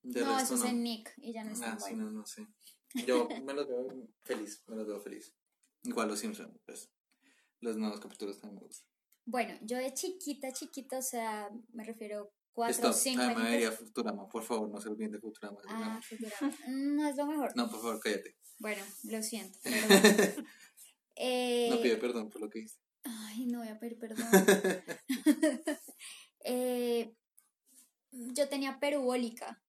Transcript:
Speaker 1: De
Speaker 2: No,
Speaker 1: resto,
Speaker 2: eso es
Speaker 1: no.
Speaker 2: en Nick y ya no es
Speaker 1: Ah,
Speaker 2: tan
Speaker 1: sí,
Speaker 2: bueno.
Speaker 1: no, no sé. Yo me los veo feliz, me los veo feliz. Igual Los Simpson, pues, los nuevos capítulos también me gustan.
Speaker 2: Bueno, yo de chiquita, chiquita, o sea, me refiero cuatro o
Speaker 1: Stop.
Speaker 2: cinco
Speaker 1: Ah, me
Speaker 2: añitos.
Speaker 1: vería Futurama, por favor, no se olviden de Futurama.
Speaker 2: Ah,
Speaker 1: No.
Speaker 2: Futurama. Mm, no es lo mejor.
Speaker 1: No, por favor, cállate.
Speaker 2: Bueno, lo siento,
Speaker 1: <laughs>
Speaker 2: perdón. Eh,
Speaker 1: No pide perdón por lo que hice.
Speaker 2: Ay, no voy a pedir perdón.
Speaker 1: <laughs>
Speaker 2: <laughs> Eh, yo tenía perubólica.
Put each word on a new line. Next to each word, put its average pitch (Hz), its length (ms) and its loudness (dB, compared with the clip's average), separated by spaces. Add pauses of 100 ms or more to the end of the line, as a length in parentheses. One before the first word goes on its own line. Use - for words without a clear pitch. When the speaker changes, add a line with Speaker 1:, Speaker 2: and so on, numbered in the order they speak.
Speaker 1:
De 247 180 -4
Speaker 2:
No, 269 160 2
Speaker 1:
resto, 254 180 2
Speaker 2:
eso 240 120 2
es 220 40 0
Speaker 1:
no. 240 60 0
Speaker 2:
en 233 80 0
Nick 226 320 -6
y 233 160 -10
ya 220 100 -8
no 214 100 -10
es 233 100 -8
Speaker 1:
Ah, 226 80 -4
Speaker 2:
tan 214 100 -6
Speaker 1:
sí, - 140 -8
Speaker 2:
bueno. 220 100 -4
Speaker 1:
no, 107 160 -6
no 104 60 -14
sé. 107 200 -14 (580)
Yo 120 240 4 (140)
me 139 100 -6
los 143 140 -2
veo 127 220 -4 (340)
feliz, 107 460 -8
me 110 80 -10
los 107 100 -6
veo 101 140 -6
feliz. 101 340 -14 (480)
Igual 240 240 -2
Los 208 140 -2
Simpson, - 440 -8
pues, - 240 -16 (720)
los 113 160 -2
nuevos 107 220 -2
capítulos - 420 -8
también - 220 -14
me - 60 -20
gustan. - 180 -20 (380)
Speaker 2:
Bueno, 220 380 -2
yo 233 140 -4
de 262 160 -4
chiquita, 285 600 -6
chiquita, 262 460 -8
o 262 40 -4
sea, 220 480 -4 (220)
me 226 120 -10
refiero 208 480 -10 (200)
cuatro 233 360 2
o - 20 8
Speaker 1:
Stop. 226 40 2
Speaker 2:
cinco 254 280 2
Speaker 1:
Ah, 123 40 4
me 117 80 4
Speaker 2:
añitos. 113 160 2
Speaker 1:
vería 117 220 4
Futurama, 110 560 -4
por 113 140 -4
favor, 107 280 -2
no 104 100 -8
se 110 80 -8
olviden 107 240 -4
de 104 80 -8
Futurama. 208 380 -12 (100)
Speaker 2:
Ah, 220 280 -4
Speaker 1:
No. 233 60 -10
Speaker 2:
Futurama. 226 540 -4 (100)
Mm, 277 300 0
no 302 120 2
es 262 80 -2
lo 285 100 0
mejor. 294 280 0
Speaker 1:
No, 240 160 0
por 220 100 -6
favor, 220 200 -2
cállate. - 360 -2 (220)
Speaker 2:
Bueno, 208 240 -4 (220)
lo 220 180 -4
siento, 214 400 -6
Speaker 1:
<laughs> - 0 -
Speaker 2:
perdón. 208 840 8 (680)
Eh, 247 560 2
Speaker 1:
No 247 120 4
pide 117 160 6
perdón 117 320 -2
por 107 100 -12
lo 107 80 -6
que 110 120 -8
hice. - 180 -16 (260)
Speaker 2:
Ay, 220 420 -6
no 240 120 -2
voy 226 100 -8
a 214 100 -10
pedir 233 200 -8
perdón. 220 300 -6
Speaker 1:
<laughs> 190 800 6
Speaker 2:
<laughs> 302 760 4 (600)
Eh, 240 680 0 (1000)
yo 262 380 0
tenía 269 320 -2
perubólica. 254 880 0